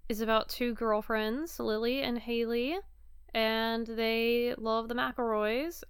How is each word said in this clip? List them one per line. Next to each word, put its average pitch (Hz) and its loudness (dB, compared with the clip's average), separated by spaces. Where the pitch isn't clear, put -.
is 214 -2
about 220 2
two 240 0
girlfriends, 220 0
Lily 233 0
and 240 0
Haley, 233 0
and 226 0
they 233 2
love 226 0
the 233 -2
McElroys, 240 0